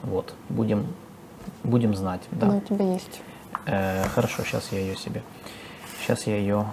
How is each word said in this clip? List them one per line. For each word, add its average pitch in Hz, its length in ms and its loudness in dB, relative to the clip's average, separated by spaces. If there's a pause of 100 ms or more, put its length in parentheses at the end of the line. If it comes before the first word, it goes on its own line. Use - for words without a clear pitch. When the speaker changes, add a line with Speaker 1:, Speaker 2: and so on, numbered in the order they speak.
Speaker 1:
Вот. 92 300 0 (160)
Будем, 110 380 4 (760)
будем 117 320 6
знать, 92 260 -2 (100)
да. 202 160 4
Speaker 2:
Она 202 100 6
у 202 40 2
тебя 196 320 2
есть. - 280 -6 (440)
Speaker 1:
Э, 95 380 2 (120)
хорошо, - 280 2
щас - 280 -2
я 98 80 0
её 95 160 0
себе, - 260 -6 (840)
щас - 220 2
я 107 80 2
её 104 380 4